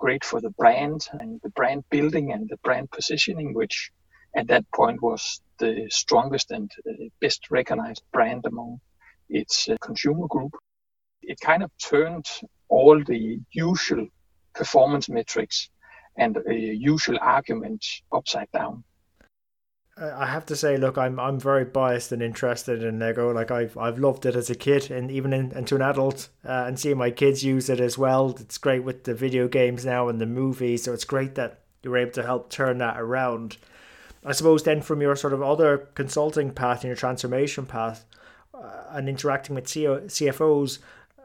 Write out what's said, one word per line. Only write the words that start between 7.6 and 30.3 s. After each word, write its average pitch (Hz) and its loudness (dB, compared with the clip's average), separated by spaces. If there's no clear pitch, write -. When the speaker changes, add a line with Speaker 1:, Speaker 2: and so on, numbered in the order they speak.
Speaker 1:
brand 240 2
among 233 -8
its, - -2
uh, 113 0
consumer 160 -2
group. 143 -4
It - -12
kind 165 2
of - -6
turned 160 0
all 147 10
the 113 -2
usual 165 0
performance 139 4
metrics 113 -4
and, 110 2
uh, 113 -2
usual 113 0
argument 117 0
upside - -4
down. - -6
Speaker 2:
Uh, 156 -8
I 135 -2
have 147 -4
to 151 -4
say, 143 2
look, 131 2
I'm, 127 0
I'm 135 -2
very 135 2
biased 127 0
and 117 -4
interested 117 -2
in 110 -4
Lego. 117 0
Like, 113 -2
I've, 120 -2
I've 117 -2
loved 135 2
it 123 2
as 123 -2
a 120 -2
kid 139 2
and 127 -6
even 135 -2
in, 131 -2
into 131 -2
an 135 0
adult, 135 0
uh, 127 -4
and 131 -6
seeing 143 0
my 123 0
kids 135 4
use 131 2
it 127 2
as 120 0
well. 131 4
It's - -14
great 131 0
with 127 -8
the 120 -4
video 127 2
games 123 2
now 123 0
and 117 -2
the 113 -2
movies, 123 0